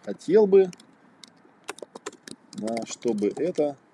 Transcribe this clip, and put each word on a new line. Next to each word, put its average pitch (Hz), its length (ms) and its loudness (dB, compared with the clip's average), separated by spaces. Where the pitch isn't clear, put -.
хотел 202 420 2
бы, 190 240 6
да, 110 220 -8
чтобы 104 500 -2
это 147 400 -2